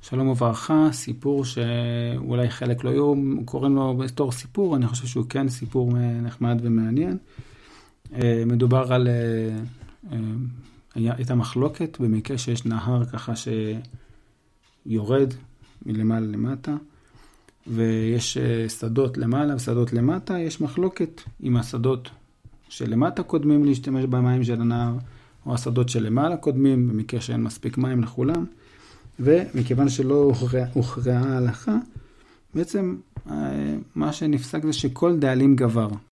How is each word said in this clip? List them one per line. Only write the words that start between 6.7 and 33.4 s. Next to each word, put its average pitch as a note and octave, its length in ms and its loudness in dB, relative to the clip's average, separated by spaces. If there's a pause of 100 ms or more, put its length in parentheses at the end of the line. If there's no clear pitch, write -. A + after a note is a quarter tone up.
אה, A#2 320 2
מדובר B2+ 460 4
על, B2 160 4
אה, A#2+ 40 2 (1000)
אה, A#2+ 60 -6 (760)
היה, A#2 220 0
הייתה B2+ 180 -4
מחלוקת C#3+ 640 -2
במקרה A2 380 0
שיש A#2+ 280 -4
נהר A#2+ 380 0
ככה A#2 280 -8 (1500)
שיורד B2 480 2 (520)
מלמעלה A2 400 0
למטה, B2 500 -4 (880)
ויש, A2+ 680 0
אה, A#2 320 0
שדות B2 480 -2
למעלה C3+ 400 0
ושדות A#2+ 360 0
למטה, D#3+ 460 0
יש E3 220 -4
מחלוקת E3+ 600 -2 (220)
אם B2 140 2
השדות B2 540 -2 (580)
שלמטה B2+ 540 0
קודמים D3 420 2
להשתמש C3 400 2
במים B2+ 400 2
של A#2 160 -2
הנהר, A#2 340 0 (520)
או B2+ 80 -4
השדות B2 340 0
שלמעלה B2 480 0
קודמים, C3+ 520 2
במקרה A2 320 -2
שאין A#2 220 -4
מספיק A#2 360 -4
מים B2+ 240 2
לכולם. C3+ 420 0 (760)
ומכיוון C3+ 680 4
שלא C3 260 2
הוכרע-, B2+ 580 4
הוכרעה B2 600 0
ההלכה, B2+ 420 0 (800)
בעצם, F3+ 420 -2 (340)
אה, D3 40 -8 (600)